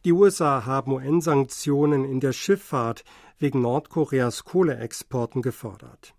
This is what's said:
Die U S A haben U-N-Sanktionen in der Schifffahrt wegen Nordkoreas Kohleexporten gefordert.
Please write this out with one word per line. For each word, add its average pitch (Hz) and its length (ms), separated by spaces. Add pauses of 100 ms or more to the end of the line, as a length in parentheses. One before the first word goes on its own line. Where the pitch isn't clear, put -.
Die 175 80
U 185 120
S 190 160
A 139 260
haben 131 260
U-N-Sanktionen 143 1120
in 135 140
der 131 140
Schifffahrt 127 720 (340)
wegen 139 220
Nordkoreas 127 840
Kohleexporten 127 960
gefordert. - 760